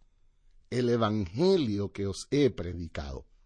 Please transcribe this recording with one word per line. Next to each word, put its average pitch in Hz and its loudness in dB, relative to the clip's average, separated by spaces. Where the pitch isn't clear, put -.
el 120 0
evangelio 110 2
que 101 -4
os 95 -6
he 139 4
predicado, 85 -8